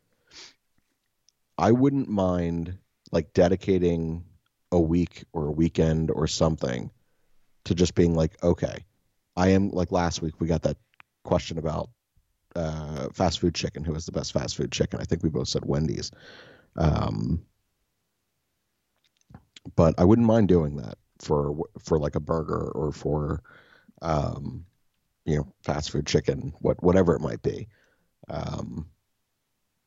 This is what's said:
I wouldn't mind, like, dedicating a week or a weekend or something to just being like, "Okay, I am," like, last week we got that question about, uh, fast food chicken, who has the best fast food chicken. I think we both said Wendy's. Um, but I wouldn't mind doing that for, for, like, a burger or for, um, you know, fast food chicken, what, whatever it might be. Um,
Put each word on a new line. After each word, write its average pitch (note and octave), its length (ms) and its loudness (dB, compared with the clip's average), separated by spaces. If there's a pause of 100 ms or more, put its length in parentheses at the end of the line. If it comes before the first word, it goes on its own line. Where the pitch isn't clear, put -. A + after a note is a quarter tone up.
(1600)
I G2 140 4
wouldn't C3+ 380 4
mind, F2+ 680 0 (340)
like, E2+ 220 -2
dedicating F2 920 2 (460)
a F2+ 80 4
week E2 440 0 (100)
or D#2 140 -4
a D2 40 -4
weekend D#2+ 600 2
or D#2 160 -2
something C#2+ 600 -2 (760)
to F2 100 -2
just F2 200 2
being E2+ 200 4
like, D#2+ 280 -2
"Okay, - 400 0 (540)
I F#2 120 4
am," G2 200 4
like, F2 220 -4
last E2+ 300 -2
week D#2+ 180 -6
we E2+ 80 -2
got D#2+ 160 0
that D2 140 0 (460)
question - 340 -2
about, D#2+ 320 -6 (680)
uh, D#2 580 -6
fast F#2 260 0
food F2 160 0
chicken, - 280 -6
who D#2+ 100 -4
has D#2+ 120 -8
the - 60 -12
best - 220 -6
fast - 220 -4
food B1+ 160 -6
chicken. - 280 -2
I - 60 -8
think - 180 -4
we E2 60 2
both - 180 -4
said - 180 -4
Wendy's. C#2+ 460 -2 (640)
Um, D2 680 0 (2250)
but - 220 6
I F2+ 60 4
wouldn't A2+ 240 8
mind A2 220 6
doing D#2 280 4
that A1 200 -12 (220)
for, D2 360 0 (240)
for, - 200 0
like, D2 160 -2
a E2 40 0
burger D#2+ 520 -2
or D2 200 -4
for, D2 500 -4 (600)
um, D#2+ 640 -4 (600)
you D#2 120 0
know, D2 160 -4 (100)
fast D2+ 280 -4
food D2 140 -4
chicken, - 540 -2
what, - 240 -2
whatever F2 320 4
it - 60 -4
might B1 200 -6
be. - 280 -6 (580)
Um, - 600 -10 (960)